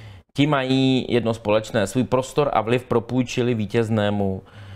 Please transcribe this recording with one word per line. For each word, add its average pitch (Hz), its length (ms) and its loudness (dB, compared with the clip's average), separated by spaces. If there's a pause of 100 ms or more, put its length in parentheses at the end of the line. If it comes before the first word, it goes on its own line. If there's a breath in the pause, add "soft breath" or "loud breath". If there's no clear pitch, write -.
(360 loud breath)
Ti 143 100 4
mají 131 640 2
jedno 113 260 2
společné, 107 520 0
svůj 127 180 -2
prostor 131 480 0
a - 80 2
vliv 120 240 0
propůjčili 120 680 0
vítěznému 104 880 0 (340 loud breath)